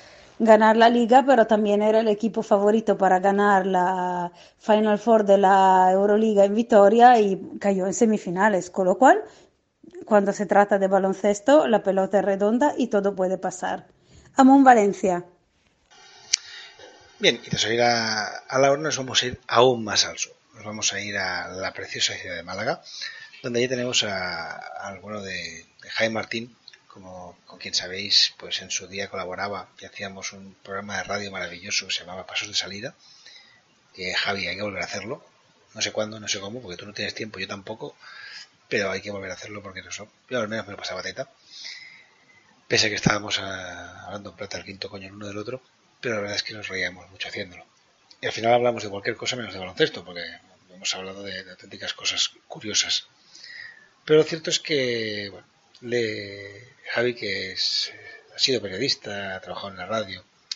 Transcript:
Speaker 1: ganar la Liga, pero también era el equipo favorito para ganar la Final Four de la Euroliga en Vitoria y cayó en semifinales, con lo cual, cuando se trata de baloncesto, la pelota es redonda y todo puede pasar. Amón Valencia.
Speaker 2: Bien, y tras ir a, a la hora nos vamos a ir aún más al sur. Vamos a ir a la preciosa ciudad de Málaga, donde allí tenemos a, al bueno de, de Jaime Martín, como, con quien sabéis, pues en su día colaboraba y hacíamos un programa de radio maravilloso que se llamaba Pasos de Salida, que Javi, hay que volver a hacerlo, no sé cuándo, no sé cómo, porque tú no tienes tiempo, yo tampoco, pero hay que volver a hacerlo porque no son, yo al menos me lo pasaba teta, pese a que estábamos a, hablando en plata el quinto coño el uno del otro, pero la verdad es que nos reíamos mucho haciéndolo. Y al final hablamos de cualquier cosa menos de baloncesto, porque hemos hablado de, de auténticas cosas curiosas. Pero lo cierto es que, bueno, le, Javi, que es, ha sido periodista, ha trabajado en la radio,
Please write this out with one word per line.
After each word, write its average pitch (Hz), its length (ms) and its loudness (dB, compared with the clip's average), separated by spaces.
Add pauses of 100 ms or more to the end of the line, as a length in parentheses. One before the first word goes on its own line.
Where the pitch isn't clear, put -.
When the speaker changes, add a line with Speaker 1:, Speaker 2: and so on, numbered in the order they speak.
(400)
Speaker 1:
ganar 220 380 6
la 233 120 8
Liga, 240 360 6
pero 240 220 6
también 208 340 2
era 220 180 4
el 226 80 2
equipo 214 340 -2
favorito 208 560 2
para 185 220 4
ganar 202 460 4
la 180 640 0 (260)
Final 214 420 2
Four 220 260 4
de 196 120 8
la 190 540 8
Euroliga 208 540 4
en 202 100 0
Vitoria 233 640 8
y 196 400 -2
cayó 190 280 0
en 196 60 -2
semifinales, 202 760 2
con 190 160 0
lo 180 120 2
cual, 349 240 8 (840)
cuando 202 280 4
se 208 120 -4
trata 202 340 4
de 196 80 2
baloncesto, 202 800 4
la 214 160 2
pelota 190 360 2
es 185 60 0
redonda 208 520 2
y 240 100 0
todo 196 280 0
puede 185 220 -2
pasar. 185 500 -8 (480)
Amón 269 280 8
Valencia. 202 600 6 (1900)
Speaker 2:
Bien, 156 260 2
y - 40 -18
tras - 180 -4
ir 117 140 0
a, 113 560 -2
a 131 220 -4
la 139 120 4
hora 147 100 0
nos 147 160 -4
vamos 127 240 -2
a 123 60 -4
ir 123 200 -10
aún 120 360 4
más 98 220 0
al - 120 -12
sur. - 160 -8 (300)
Vamos 107 300 -6
a 101 80 -8
ir 104 160 -8
a 92 320 -6
la 92 240 -8
preciosa 95 400 -6
ciudad 85 220 -12
de 85 80 -12
Málaga, 101 380 -6 (600)
donde 120 180 -4
allí 127 80 0
tenemos 123 360 -2
a, 92 520 -8
al 98 440 -14
bueno 90 220 -12
de, 92 440 -10 (160)
de - 80 -20
Jaime 113 240 -2
Martín, 113 420 -8 (320)
como, 92 580 -20
con - 140 -20
quien - 140 -12
sabéis, 95 640 -2
pues - 240 -8
en 92 100 -12
su 95 160 -8
día 98 220 -10
colaboraba 95 580 -8 (140)
y 95 40 -20
hacíamos 95 460 -14
un 95 320 -20
programa 101 340 -10
de 92 60 -6
radio 98 280 -6
maravilloso 92 560 -8
que 90 60 -6
se - 80 -6
llamaba 92 260 -14
Pasos - 200 -6
de 104 60 -16
Salida, 101 420 -8 (960)
que 90 200 -10
Javi, 98 340 -4
hay 87 80 -8
que 98 60 -10
volver 101 200 -8
a 85 40 -6
hacerlo, 104 400 -12 (480)
no 110 80 -10
sé 104 100 -6
cuándo, 110 280 -6
no 104 80 -14
sé 104 120 -6
cómo, 107 220 -12
porque 90 160 -14
tú 104 80 -16
no 101 80 -18
tienes - 220 -8
tiempo, 104 240 -12
yo 95 80 -10
tampoco, 104 480 -14 (720)
pero 101 220 -6
hay 95 100 -10
que 104 100 -14
volver 98 200 -12
a - 20 -10
hacerlo 104 300 -16
porque 95 180 -16
no - 100 -20
son, 104 160 -16 (220)
yo 127 100 -4
al 107 80 -6
menos 107 200 -10
me 101 60 -14
lo 92 40 -16
pasaba - 240 -10
teta, 95 280 -12 (1400)
pese 113 200 2
a - 20 0
que 104 60 -4
estábamos 104 440 -2
a, 90 640 -12
hablando 98 240 -14
en - 60 -20
plata 104 220 -12
el - 80 -12
quinto 95 240 -14
coño 95 180 -16
el 95 60 -20
uno 104 140 -14
del 101 100 -12
otro, 120 240 -12 (380)
pero 117 160 -6
la 104 60 -4
verdad 101 140 -8
es - 80 -6
que - 100 -12
nos 104 140 -14
reíamos 95 420 -8
mucho - 180 -14
haciéndolo. 92 380 -14 (560)
Y - 60 -6
al - 40 -6
final 113 220 0
hablamos 120 300 0
de 107 60 -10
cualquier 104 280 -8
cosa 127 180 -6
menos 117 180 -12
de 95 60 -12
baloncesto, 92 460 -4
porque 87 160 -16 (520)
hemos 95 220 -6
hablado 95 280 -12
de, 95 200 -12
de 92 80 -20
auténticas 95 420 -14
cosas - 380 -4 (160)
curiosas. - 600 -6 (1000)
Pero 156 140 6
lo 151 60 4
cierto 160 240 -8
es 156 100 -2
que, 113 720 -4
bueno, 90 140 -20 (360)
le, 107 880 -8 (240)
Javi, 120 220 -2
que 95 360 -8
es, - 400 -4 (420)
ha - 60 -18
sido 123 220 0
periodista, 101 720 -6
ha 95 60 -14
trabajado 90 300 -12
en 95 60 -18
la 90 80 -12
radio, 98 380 -8 (320)